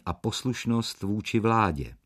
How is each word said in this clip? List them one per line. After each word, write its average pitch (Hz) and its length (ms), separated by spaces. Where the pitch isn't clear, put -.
a 87 80
poslušnost 117 920
vůči 104 360
vládě. 101 560